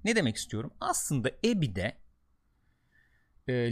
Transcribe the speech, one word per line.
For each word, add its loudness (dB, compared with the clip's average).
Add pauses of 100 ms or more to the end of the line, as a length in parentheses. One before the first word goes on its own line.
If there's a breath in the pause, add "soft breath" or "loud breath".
Ne 4
demek 2
istiyorum? -6 (100)
Aslında 0 (180)
Abby 2
de, -4 (1500)
e, 0 (200)